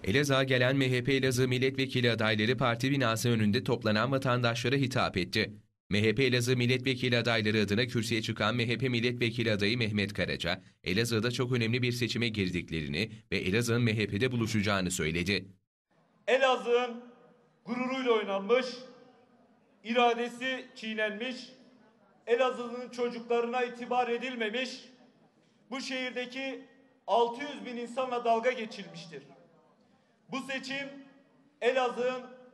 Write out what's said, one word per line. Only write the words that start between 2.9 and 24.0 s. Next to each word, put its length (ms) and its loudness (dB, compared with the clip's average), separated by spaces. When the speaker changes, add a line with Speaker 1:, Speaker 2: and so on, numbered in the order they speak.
Speaker 1:
binası 380 2
önünde 360 2
toplanan 480 2
vatandaşlara 640 2
hitap 400 0
etti. 360 0
M 120 2
H 120 4
P 100 2
Elazığ 320 2
milletvekili 640 2
adayları 440 2
adına 240 2
kürsüye 360 0
çıkan 340 0
M 120 0
H 100 0
P 100 -2
milletvekili 640 0
adayı 260 0
Mehmet 340 0
Karaca, 500 -2
Elazığ'da 460 0
çok 220 -2
önemli 300 0
bir 100 0
seçime 360 -2
girdiklerini 840 -2
ve 40 0
Elazığ'ın 460 2
M 160 2
H 80 2
P'de 260 0
buluşacağını 580 0
söyledi. 580 -2
Speaker 2:
Elazığ'ın 800 2
gururuyla 480 -2
oynanmış, 540 2
iradesi 880 0
çiğnenmiş, 640 -4
Elazığ'ın 640 0
çocuklarına 720 -2
itibar 460 -2